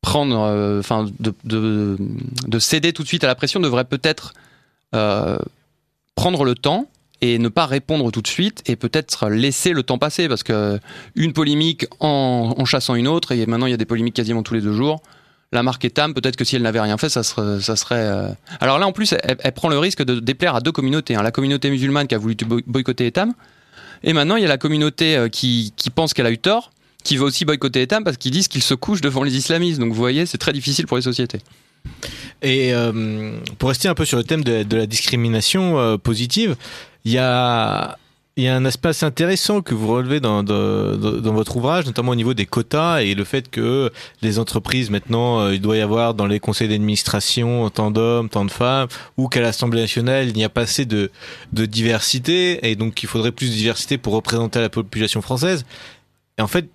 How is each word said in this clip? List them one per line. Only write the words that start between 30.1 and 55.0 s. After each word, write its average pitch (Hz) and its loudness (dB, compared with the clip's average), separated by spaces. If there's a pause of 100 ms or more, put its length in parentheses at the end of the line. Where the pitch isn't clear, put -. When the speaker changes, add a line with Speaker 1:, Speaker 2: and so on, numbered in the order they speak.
Speaker 1:
c'est - -6
très 160 0
difficile 139 -2
pour 123 0
les 120 0
sociétés. 123 -2 (1000)
Speaker 2:
Et, 131 2
euh, 110 -2 (220)
pour 127 0
rester 135 0
un 180 2
peu 160 0
sur 135 0
le 120 2
thème 156 0
de, 117 2
de 107 0
la 110 2
discrimination, 117 2
euh, 113 2
positive, 123 0 (500)
il 113 0
y 123 4
a, 120 0 (380)
il 131 0
y 127 2
a 127 2
un 131 2
aspect 131 0
assez 160 0
intéressant 180 0
que 131 -2
vous 107 0
relevez 127 0
dans, 107 2
dans, 101 0
dans 110 0
votre 107 0
ouvrage, 147 0
notamment 123 -2
au - 0
niveau 117 0
des 104 -2
quotas 151 0
et 101 2
le 98 -2
fait 127 -4
que 120 0 (320)
les 110 2
entreprises, 117 0
maintenant, 113 2
euh, 101 2
il 98 0
doit 107 2
y 110 4
avoir 113 2
dans 101 0
les 104 2
conseils 110 0
d'administration 107 0
tant 107 0
d'hommes, 113 2
tant 101 0
de 98 -2
femmes, 127 0 (300)
ou 131 0
qu'à 127 2
l'Assemblée 117 0
nationale, 127 0
il 117 -2
n'y 107 2
a 107 2
pas 120 -2
assez 139 0
de, 104 0 (420)
de 110 2
diversité, 123 0
et 110 2
donc 110 -4
il 113 -8
faudrait 113 0
plus 123 -2
de 110 -2
diversité 113 0
pour 110 -2
représenter 117 0
la 110 0
population 110 -2